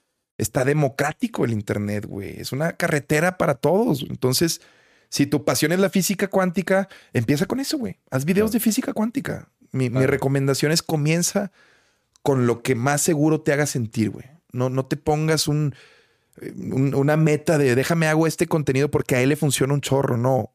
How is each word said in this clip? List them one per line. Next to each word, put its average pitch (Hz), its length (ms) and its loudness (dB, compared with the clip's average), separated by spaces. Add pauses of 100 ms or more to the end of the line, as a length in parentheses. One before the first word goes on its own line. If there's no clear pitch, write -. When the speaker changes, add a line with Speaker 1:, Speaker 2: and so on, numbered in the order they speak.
(400)
Speaker 1:
está 123 260 -2
democrático 151 800 -2
el 120 80 0
internet, 104 540 -4
güey. - 320 -12
Es - 120 -12
una 151 220 -4
carretera 160 640 0
para 165 180 0
todos. 170 540 0
Entonces, 131 520 -2 (480)
si 143 180 0
tu 143 180 -2
pasión 151 260 0
es 185 80 0
la 196 120 2
física 196 360 0
cuántica, 190 640 0 (240)
empieza 139 320 0
con - 140 -2
eso, 277 180 -4
güey. 214 220 -8 (100)
Haz 131 160 -2
videos 196 240 2
Speaker 2:
Claro. 214 40 -4
Speaker 1:
de 233 60 2
física - 340 0
cuántica. - 560 -6 (220)
Mi, 131 140 0
mi 120 120 -2
Speaker 2:
Claro. 131 100 4
Speaker 1:
recomendación 139 640 0
es 160 100 0
comienza 170 720 0 (720)
con 131 240 2
lo 117 160 0
que 131 100 0
más 139 280 0
seguro 156 400 2
te 156 120 2
haga 143 140 0
sentir, 113 420 -2
güey. - 160 -12 (260)
No, 127 200 -2
no 131 160 -2
te 139 100 -4
pongas 156 500 0
un, 147 280 -2 (840)
un, 131 380 -2
una 143 220 2
meta 151 420 2
de 131 160 4
déjame 160 320 2
hago 156 180 2
este 160 220 -2
contenido 143 420 0
porque 139 260 0
a 123 60 4
él 131 80 4
le 151 60 2
funciona 139 400 0
un 143 60 -2
chorro. 135 360 0
No, 127 380 0